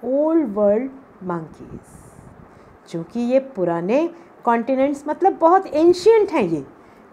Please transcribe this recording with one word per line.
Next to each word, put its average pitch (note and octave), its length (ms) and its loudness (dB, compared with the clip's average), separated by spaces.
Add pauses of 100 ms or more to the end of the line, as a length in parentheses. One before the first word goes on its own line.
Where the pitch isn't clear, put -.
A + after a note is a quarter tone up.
old D4 500 0
वर्ल्ड G#3 380 0 (320)
मंकीज़। - 1700 -16
चूँकि E3+ 280 -10
ये B3 200 0 (160)
पुराने F3+ 540 -2 (360)
continents C4 600 0
मतलब F4 320 0
बहुत F4+ 280 4
ancient F#4 640 4
हैं D4+ 120 0
ये, D#3+ 220 -4 (460)